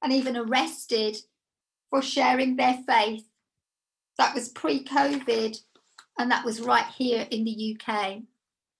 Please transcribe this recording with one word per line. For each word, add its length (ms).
and 100
even 240
arrested 800
for 140
sharing 540
their 300
faith. 380
That 160
was 160
pre-covid, 1080
and 120
that 140
was 160
right 240
here 320
in 140
the 60
U 280
K. 440